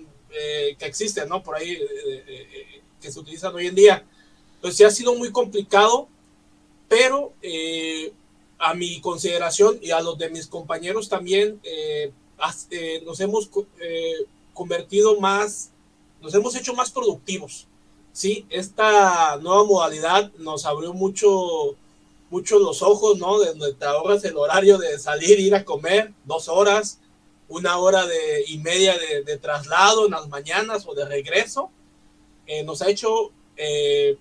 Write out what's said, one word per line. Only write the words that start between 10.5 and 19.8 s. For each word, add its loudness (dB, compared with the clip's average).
también, -2
eh, -8
has-, -8
eh, -8
nos -12
hemos -4
co-, -6
eh, -6
convertido 0
más, -2
nos -8
hemos 2
hecho -8
más -2
productivos, -6
¿sí? -4
Esta 4
nueva 4
modalidad 2